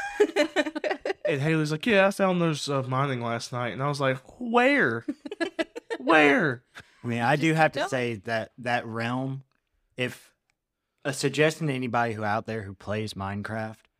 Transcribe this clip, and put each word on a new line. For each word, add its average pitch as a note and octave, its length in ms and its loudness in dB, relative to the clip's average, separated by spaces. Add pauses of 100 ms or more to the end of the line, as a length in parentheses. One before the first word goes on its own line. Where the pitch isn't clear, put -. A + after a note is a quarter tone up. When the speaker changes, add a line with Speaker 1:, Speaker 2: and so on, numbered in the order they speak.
(200)
Speaker 1:
<laughs> D#4+ 1080 0
Speaker 2:
And C#3+ 140 0
Haley's D#3 300 2
like, D#3 160 -4
"Yeah, G3 200 6
I G3+ 40 2
found F#3+ 300 2
those, D#3 280 0
uh, C3+ 140 0
mining B2+ 380 0
last A#2 320 -4
night." A#2+ 200 -4
And A#2+ 80 -6
I C#3 60 -2
was C#3+ 140 -2
like, C3 160 0 (200)
"Where? A#3+ 680 2 (920)
Where?" B3+ 680 4 (400)
Speaker 3:
I B2 40 -6
mean, A#2 140 -2
I C3 160 4
do D#3 180 2
have D#3 160 4
to C#4 80 -6
Speaker 1:
Don't F4+ 100 -2
Speaker 3:
say A#2+ 260 -2 (100)
that A2+ 340 -4
that A#2+ 260 -2
realm, B2+ 580 -4 (540)
if - 380 -6 (680)
a C#3 80 -2
suggestion D3+ 540 0
to C#3 60 -2
anybody A#2+ 400 0
who G#2+ 100 -6
out G#2+ 220 0
there A2 180 -6
who G2 120 -12
plays G#2+ 400 -6
Minecraft, G#2 600 -6 (220)